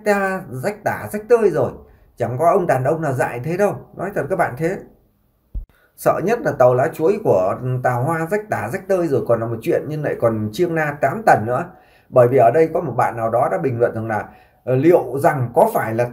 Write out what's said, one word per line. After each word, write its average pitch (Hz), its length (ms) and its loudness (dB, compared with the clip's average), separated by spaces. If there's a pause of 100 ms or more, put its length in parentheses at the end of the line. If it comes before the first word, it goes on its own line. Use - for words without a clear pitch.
ta, 196 440 0
rách 151 340 -6
tả, - 280 -4
rách 214 180 -8
tơi 226 200 4
rồi. 143 220 0 (460)
Chẳng 120 220 -4
có 170 120 4
ông 180 160 2
đàn 131 160 2
ông 160 180 0
nào 147 120 -2
dại 123 300 -2
thế 165 140 -4
đâu. 190 180 0 (220)
Nói 185 180 -8
thật 151 140 -4
các 190 60 -2
bạn 160 220 -2
thế. 170 200 -2 (1200)
Sợ - 260 0
nhất 220 180 0
là 147 100 -2
tàu 127 220 4
lá 131 200 2
chuối 185 300 0
của 101 320 2 (280)
Tào 123 200 0
Hoa 160 280 -2
rách 214 180 -2
tả, 110 240 -4
rách 185 140 -8
tơi 180 200 0
rồi 127 200 0
còn 113 120 2
là 113 60 -4
một 113 160 -6
chuyện, 151 260 0
nhưng 151 160 -6
lại 110 180 -4
còn 107 300 0
chiêng 170 240 -2
na 151 260 -2
tám 202 240 -2
tần 131 200 4
nữa. 127 200 -2 (440)
Bởi 123 180 6
vì 131 100 2
ở 120 160 6
đây 160 200 4
có 180 80 -2
một 143 160 -6
bạn 113 200 0
nào 113 120 -2
đó 123 220 2
đã - 60 -2
bình 123 220 -4
luận 120 160 2
rằng 110 120 -6
là, 107 180 -4 (380)
ờ, 127 120 0
liệu 147 440 4
rằng 127 360 0
có - 180 4
phải 113 200 -2
là 120 200 0